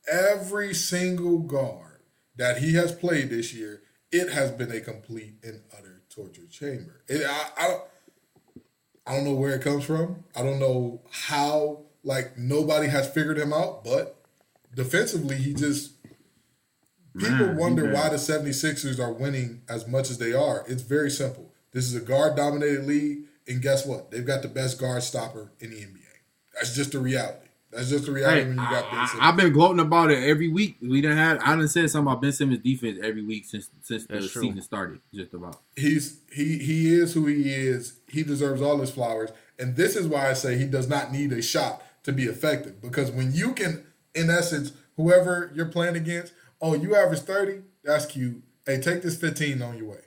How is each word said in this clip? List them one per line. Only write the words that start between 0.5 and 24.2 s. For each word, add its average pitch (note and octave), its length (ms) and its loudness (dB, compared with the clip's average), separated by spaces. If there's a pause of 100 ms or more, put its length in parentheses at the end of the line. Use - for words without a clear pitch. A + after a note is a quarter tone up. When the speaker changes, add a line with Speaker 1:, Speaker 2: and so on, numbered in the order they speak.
Speaker 1:
single F3 640 0
guard C3 600 -6 (340)
that B2 220 0
he D#3+ 160 2
has F3 180 2
played D3+ 380 -2
this A#2 240 -4
year, G#2+ 280 -14 (300)
it F3 180 0
has C3+ 220 -2
been A#2 180 -6
a A2+ 100 -6
complete A2 640 -14
and A2 200 -16 (140)
utter F#2+ 260 -20 (100)
torture F2 380 -18
chamber. - 560 -12
It, C#3+ 180 -2
I, D3 220 -4 (100)
I E3 120 0
don't, - 140 -2 (1200)
I B2+ 80 -6
don't C#3 100 0
know C#3+ 100 0
where C3+ 200 0
it C3 80 -4
comes C#3+ 220 -2
from. E3 400 -4 (100)
I A#2+ 80 -6
don't C3+ 160 -2
know B2+ 420 0 (100)
how, D3 720 0 (200)
like, C3 340 -4
nobody D3+ 520 2
has - 200 2
figured D3+ 300 0
him D3 140 -2
out, D3+ 320 -2
but C3 360 -2 (540)
defensively, C#3 600 0
he C#3+ 180 -2
just, - 380 -2 (1200)
people F#2 140 0 (160)
Speaker 2:
Man, E3 80 0
he D#3 60 -2
Speaker 1:
wonder D#3+ 240 2
Speaker 2:
bad. C#3 100 0
Speaker 1:
why D3+ 160 2
the D3 80 -2
seventy-sixers C#3+ 800 -2
are A#2+ 140 -2
winning B2+ 560 -4
as A2+ 180 -8
much C3 240 -2
as A#2 80 -8
they A#2 140 -2
are. C3+ 360 0
It's B2 140 -4
very C#3+ 280 0
simple. - 420 -6 (200)
This B2+ 120 -2
is B2 100 -4
a A#2 60 -4
guard-dominated C#3+ 840 2
league. D3 420 0 (240)
And B2+ 100 -2
guess C3+ 240 2
what? C3 260 -8
They've A#2+ 160 -6